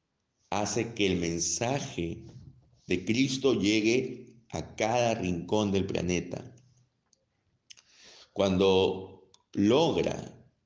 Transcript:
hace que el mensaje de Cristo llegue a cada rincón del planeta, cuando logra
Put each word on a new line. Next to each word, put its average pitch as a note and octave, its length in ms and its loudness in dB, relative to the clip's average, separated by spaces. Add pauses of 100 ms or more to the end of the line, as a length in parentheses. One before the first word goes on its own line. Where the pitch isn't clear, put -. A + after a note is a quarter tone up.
(480)
hace G#2 460 -4
que G2+ 120 0
el F#2 100 2
mensaje E2+ 1080 -4 (640)
de F2+ 180 -2
Cristo C3 480 0
llegue A2 1000 0
a - 260 -8
cada A#2 380 0
rincón F#2 580 -2
del F#2+ 140 0
planeta, F2 680 -4 (1800)
cuando F#2+ 1000 2 (220)
logra G#2 840 2 (320)